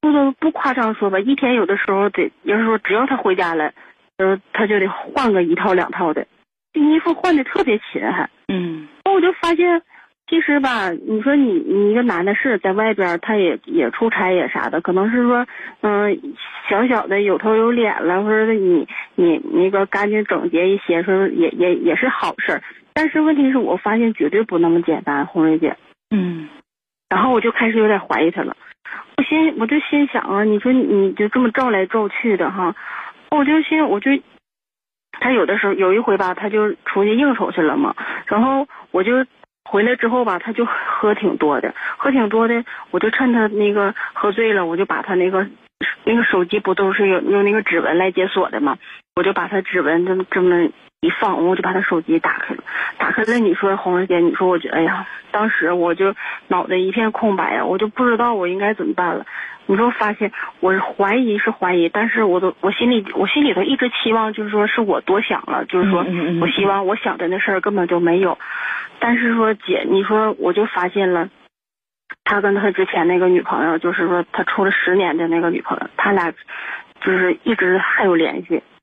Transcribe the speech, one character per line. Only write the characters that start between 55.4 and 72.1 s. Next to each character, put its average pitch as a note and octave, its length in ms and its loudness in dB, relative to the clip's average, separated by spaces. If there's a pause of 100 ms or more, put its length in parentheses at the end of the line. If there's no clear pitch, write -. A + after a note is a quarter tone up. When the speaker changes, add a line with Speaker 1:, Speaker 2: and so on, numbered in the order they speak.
Speaker 1:
时 E3 240 0
我 F3 220 0
就 G3 220 0 (320)
脑 F3+ 180 0
袋 F#3 100 -2
一 F#3 160 0
片 A3 200 0
空 G#3 240 0
白 - 220 -2
啊， - 60 -2
我 F#3 140 -2
就 G#3+ 100 0
不 B3 200 -2
知 A#3 100 2
道 A#3+ 160 0
我 F#3 140 -2
应 F3+ 100 -4
该 G3+ 160 -2
怎 G3 140 -6
么 - 80 -2
办 F3 200 -2
了。 - 80 -8 (440)
你 G3 100 2
说 A#3 140 2
发 G#3+ 220 -2
现， G#3 180 -4 (300)
我 F#3 180 2
怀 G3 360 -2
疑 A#3 220 2
是 G#3+ 140 0
怀 F#3 240 -2
疑， E3+ 140 4
但 G#3+ 200 -2
是 A3+ 140 0
我 F3+ 160 2
都， F#3 200 -2
我 F#3+ 120 0
心 A#3+ 180 0
里， A3 240 2
我 G3 140 0
心 D4 180 2
里 B3+ 80 2
头 G#3+ 80 0
一 C4 160 0
直 B3+ 120 0
期 - 220 -2
望， A3 220 0
就 G#3+ 100 -6
是 G#3 60 -6
说 G#3 160 2
是 G#3+ 160 0
我 F3+ 200 0
多 G3 200 0
想 - 240 -4
了， - 200 -4
就 F3+ 140 -2
是 F#3+ 120 4
说 F3 100 2
Speaker 2:
嗯， F3 60 -2
嗯， F3+ 100 -2
嗯， E3+ 220 -2
嗯。 - 20 0
Speaker 1:
我 - 60 0
希 - 180 0
望 G3 220 0
我 G3+ 80 0
想 - 240 -6
的 F3 80 -4
那 F#3 100 -2
事 G3+ 140 -2
儿 F#3+ 100 0
根 G3+ 140 -2
本 F3 120 0
就 F3 120 0
没 E3+ 200 2
有。 F#3 160 0 (640)
但 A#3+ 160 2
是 A#3 160 0
说 A3 200 2
姐， - 340 -4
你 G3 160 2
说 G#3+ 360 0
我 F3 120 0
就 G3+ 140 0
发 F3+ 220 -2
现 F#3 240 0
了， F3 180 -2 (920)